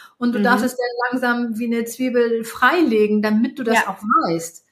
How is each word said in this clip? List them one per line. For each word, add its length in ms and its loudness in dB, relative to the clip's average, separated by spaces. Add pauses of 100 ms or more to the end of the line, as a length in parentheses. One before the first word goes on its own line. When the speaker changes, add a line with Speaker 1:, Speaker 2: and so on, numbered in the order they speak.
(180)
Speaker 1:
Und 160 -2
du 60 0
Speaker 2:
Mhm. 40 2
Speaker 1:
darfst 220 2
es 100 -6
dann 360 -4
langsam 460 -2
wie 80 -4
eine 200 -2
Zwiebel 580 0
freilegen, 800 2
damit 360 0
du 60 -6
das 120 2
Speaker 2:
Ja. 140 2
Speaker 1:
auch 120 -10
weißt, 680 -2